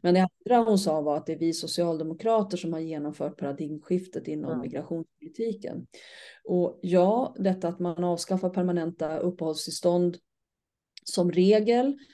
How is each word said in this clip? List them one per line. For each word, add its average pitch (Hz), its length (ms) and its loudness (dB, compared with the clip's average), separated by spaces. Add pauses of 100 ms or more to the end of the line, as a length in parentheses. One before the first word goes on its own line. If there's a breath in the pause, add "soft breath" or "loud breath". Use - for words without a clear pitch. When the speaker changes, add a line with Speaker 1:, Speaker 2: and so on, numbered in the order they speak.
Speaker 1:
Men 175 100 6
det 185 140 6 (180)
andra 233 240 4
hon 202 100 6
sa 156 220 0
var 147 160 0
att 151 80 -8
det 160 80 -4
är 156 60 -8
vi 165 140 0
socialdemokrater 175 1040 -2
som 165 160 -4
har 160 60 -4
genomfört 147 600 -6
paradigmskiftet 151 880 -6
inom 151 240 -6
Speaker 2:
Mm. 165 100 -4
Speaker 1:
migrationspolitiken. 165 1300 -8 (560 loud breath)
Och - 380 0
ja, 190 560 2
detta 185 300 0
att 180 120 -6
man 175 240 -4
avskaffar 180 460 -2
permanenta 170 680 -2
uppehållstillstånd 175 1000 0 (840)
som 175 280 0
regel, 214 680 4 (160 loud breath)